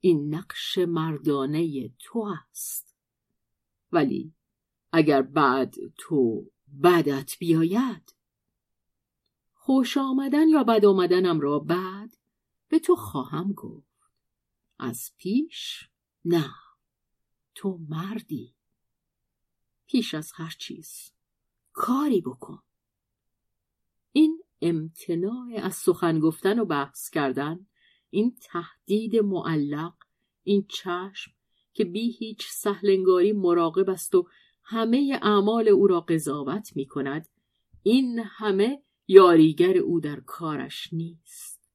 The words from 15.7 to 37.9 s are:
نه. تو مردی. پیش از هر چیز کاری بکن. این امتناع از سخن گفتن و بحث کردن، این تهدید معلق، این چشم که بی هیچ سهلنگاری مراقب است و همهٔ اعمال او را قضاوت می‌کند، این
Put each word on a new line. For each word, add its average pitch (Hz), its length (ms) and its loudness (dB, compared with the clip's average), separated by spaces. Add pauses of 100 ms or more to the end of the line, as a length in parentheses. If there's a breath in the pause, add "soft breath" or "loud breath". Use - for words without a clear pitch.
نه. 165 260 0 (1040)
تو 190 240 -8 (100)
مردی. 185 680 -10 (1300)
پیش - 280 -2
از 156 200 -10
هر 165 240 -12
چیز - 540 -18 (600)
کاری 262 480 0
بکن. - 420 -14 (1500)
این 311 300 4 (180)
امتناع 175 1000 -4
از 190 120 -6
سخن 165 460 0
گفتن 175 380 2
و 226 60 2
بحث 143 460 -6
کردن، 147 560 -4 (440)
این 233 320 0
تهدید 202 760 -4
معلق، 160 760 -2 (480)
این 196 260 0
چشم 185 640 -10 (400)
که 214 120 -2
بی 214 260 -4
هیچ 220 400 -12
سهلنگاری 190 840 2
مراقب 180 580 2
است - 240 -6
و 180 140 4 (340 soft breath)
همهٔ 240 600 0
اعمال 208 460 2
او 196 180 6
را 175 140 2
قضاوت 156 760 -4
می‌کند، 139 520 -8 (540)
این 240 360 0